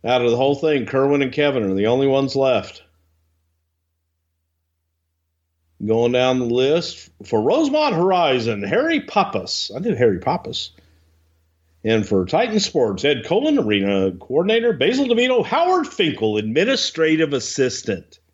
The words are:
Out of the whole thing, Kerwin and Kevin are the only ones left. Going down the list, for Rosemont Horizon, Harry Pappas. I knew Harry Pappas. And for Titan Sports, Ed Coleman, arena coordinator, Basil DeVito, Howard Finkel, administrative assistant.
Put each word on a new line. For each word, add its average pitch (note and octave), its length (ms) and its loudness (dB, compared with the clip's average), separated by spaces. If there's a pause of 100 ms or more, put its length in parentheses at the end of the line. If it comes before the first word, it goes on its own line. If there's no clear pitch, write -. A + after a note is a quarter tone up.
Out B2 200 2
of A#2+ 80 4
the A#2+ 60 2
whole C#3 180 2
thing, C#3+ 300 0
Kerwin C#3 360 2
and C3 120 -2
Kevin C#3+ 300 0
are F#2+ 100 -2
the G2 140 0
only C3 200 2
ones C3+ 280 0
left. C3 460 0 (3000)
Going A#2 280 2
down B2+ 260 2
the B2 60 -2
list, C3+ 640 0 (160)
for A2 160 0
Rosemont C#4 540 2
Horizon, C3+ 680 0
Harry C4 380 0
Pappas. - 760 -4
I C3+ 40 -8
knew F#3+ 160 -2
Harry A2 240 2
Pappas. - 520 -6 (1120)
And A2 240 0
for F#2+ 180 0
Titan G#3+ 340 0
Sports, C3 460 -2
Ed C3+ 200 0
Coleman, C#4 340 0
arena G2 540 0
coordinator, G#3 600 0
Basil B3+ 320 0
DeVito, A#3+ 400 2
Howard F4 420 0
Finkel, A#2 500 -2
administrative D#3+ 960 0
assistant. - 840 -4 (140)